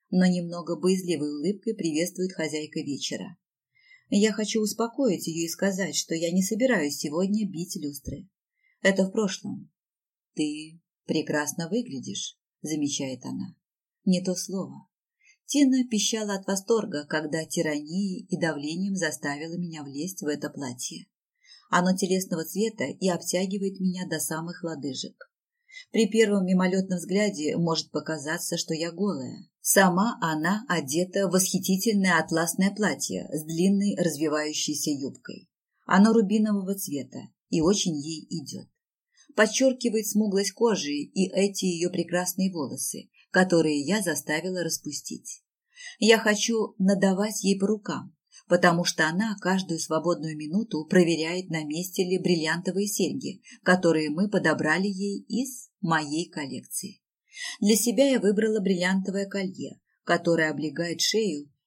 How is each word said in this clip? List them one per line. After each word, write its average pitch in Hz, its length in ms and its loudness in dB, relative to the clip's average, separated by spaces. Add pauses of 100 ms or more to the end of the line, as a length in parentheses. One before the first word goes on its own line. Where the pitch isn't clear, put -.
(100)
но 185 140 4
немного 175 520 0
боязливой 175 580 0
улыбкой 196 400 -2
приветствует 180 580 -2
хозяйка 156 480 -6
вечера. - 560 -8 (760)
Я 208 220 4
хочу 214 300 -2
успокоить 226 640 0
её 165 180 -2
и 165 40 -6
сказать, 190 460 -2
что - 200 -4
я 165 160 -2
не 185 120 2
собираюсь 202 540 2
сегодня 196 500 -2
бить 165 300 -8
люстры. 147 500 -10 (540)
Это 190 240 4
в 185 60 -2
прошлом. - 600 -4 (640)
"Ты 156 460 -6 (240)
прекрасно 156 640 -2
выглядишь", 196 720 -6 (240)
замечает 143 640 -4
она. 131 300 -8 (520)
Не 180 180 2
то 185 100 -2
слово. 175 540 -8 (560)
Тина 262 420 4
пищала 214 480 -2
от 190 120 -6
восторга, 196 580 0
когда 160 400 -2
тиранией 165 800 -2
и 170 140 -4
давлением 165 580 -2
заставила 156 600 -4
меня 160 240 -8
влезть 143 400 -8
в 151 40 -4
это 147 220 -4
платье. 135 580 -10 (640)
Оно 180 240 4
телесного 185 500 0
цвета 220 400 -2
и 180 240 -2
обтягивает 190 720 -2
меня 185 280 -2
до 156 140 -4
самых 165 420 -6
лодыжек. 143 680 -8 (600)
При 220 180 4
первом 202 380 4
мимолётном 185 520 2
взгляде 170 600 0
может 165 320 0
показаться, 156 680 -4
что - 160 -4
я 165 180 -2
голая. 165 580 -4 (220)
Сама 196 520 6
она 170 440 0
одета 180 640 0
в 165 40 0
восхитительное 185 840 2
атласное 170 560 2
платье - 560 -2
с 151 140 -6
длинной 190 540 2
развивающейся 151 920 -2
юбкой. - 540 -8 (380)
Оно 208 300 8
рубинового 208 600 2
цвета 135 540 -8 (220)
и 170 100 2
очень 165 400 2
ей 156 300 -10
идёт. 147 360 -10 (680)
Подчёркивает 226 720 2
смуглость 202 460 0
кожи 185 420 0
и 170 340 -2
эти 196 380 0
её 175 240 0
прекрасные 180 600 -2
волосы, - 600 -6 (200)
которые 160 520 4
я 190 180 0
заставила 165 640 -4
распустить. - 800 -8 (560)
Я 220 200 8
хочу 214 600 0
надавать 196 640 2
ей 196 140 4
по 196 80 0
рукам, - 500 -4 (320)
потому 175 360 4
что 160 220 0
она 202 320 0
каждую 180 420 -2
свободную 160 540 -2
минуту 156 520 -4
проверяет, 170 640 2
на 160 140 -2
месте 175 400 -4
ли 180 140 0
бриллиантовые 175 680 0
серьги, 147 560 -4 (200)
которые 165 460 4
мы 180 220 0
подобрали 160 560 2
ей 202 420 -4
из 247 400 -6 (140)
моей 160 480 0
коллекции. - 720 -10 (580)
Для 208 160 6
себя 240 340 4
я 247 100 4
выбрала 214 400 2
бриллиантовое 190 640 0
колье, 190 540 -8 (240)
которое 170 460 2
облегает 160 500 -4
шею 165 500 0 (160)